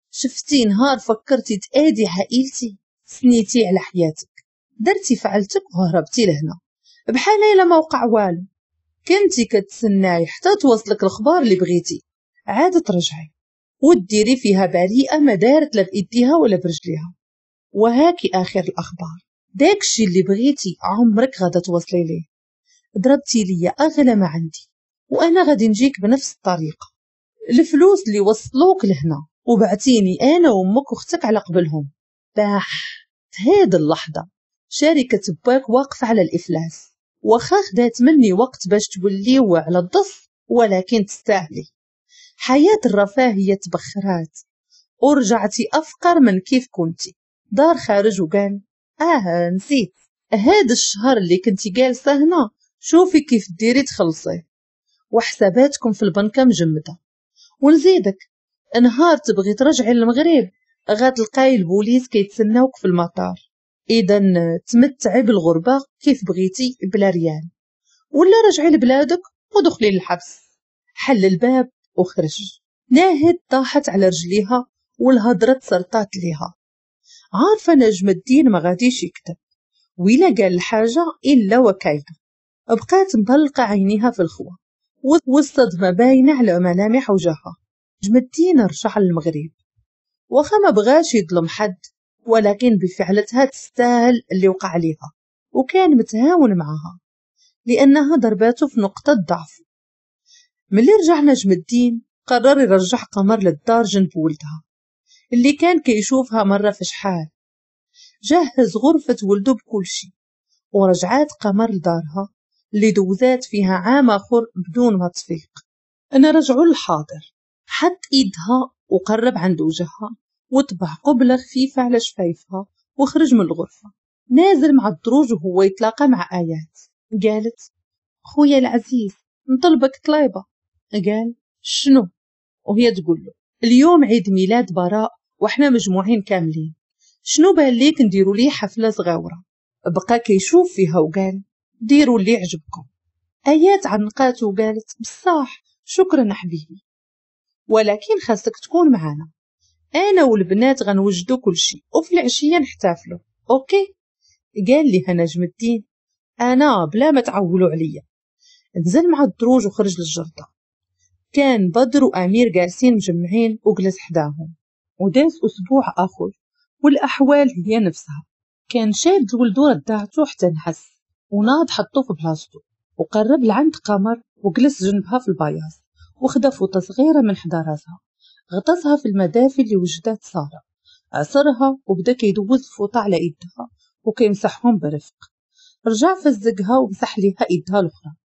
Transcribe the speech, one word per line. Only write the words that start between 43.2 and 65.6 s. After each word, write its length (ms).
تبخرات، 840
ورجعتي 720
أفقر 460
من 200
كيف 300
كنتي. 460
دار 260
خارج 440
وقال: 400
"آه، 500
نسيت، 440
هاد 380
الشهر 460
اللي 280
كنتي 260
جالسة 460
هنا، 340
شوفي 420
كيف 260
ديري 240
تخلصيه، 640
وحساباتكم 840
في 100
البنكة 420
مجمدة. 540
ونزيدك، 560
نهار 340
تبغي 380
ترجعي 400
للمغرب، 560
غتلقاي 640
البوليس 520
كيتسناوك 680
في 80
المطار. 640
إذن 760
تمتعي 560
بالغربة 600